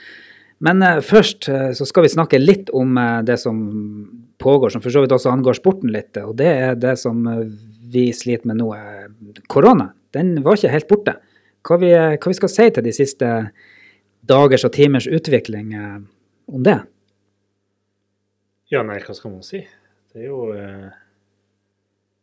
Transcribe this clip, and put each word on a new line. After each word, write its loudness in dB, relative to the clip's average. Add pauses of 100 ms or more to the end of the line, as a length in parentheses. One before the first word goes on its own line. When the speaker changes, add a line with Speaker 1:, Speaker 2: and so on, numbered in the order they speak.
(600)
Speaker 1:
Men, 2
eh, 4
først, 2
eh, -2
så -6
skal 2
vi 6
snakke 2
litt 2
om, 0
eh, -2
det 0
som -8 (120)
pågår, 2
som -8
for -8
så 2
vidt 2
også 0
angår 0
sporten -2
litt, -8
og -10
det 0
er 0
det -2
som, -4
eh, -4 (440)
vi 0
sliter -6
med -4
nå, -4
eh, -18 (400)
korona. 4 (180)
Den -2
var 4
ikke 0
helt -2
borte. 0 (480)
Hva 2
vi, 4
eh, 4
hva -4
vi 0
skal -2
si 4
til -2
de -2
siste -2 (760)
dagers 6
og 0
timers 2
utvikling, -2
eh, -12 (540)
om -6
det? 2 (1900)
Speaker 2:
Ja, -2
nei, -8
hva -16
skal -16
man -18
si? -14 (500)
Det -20
er -14
jo, -10
eh, -16 (1300)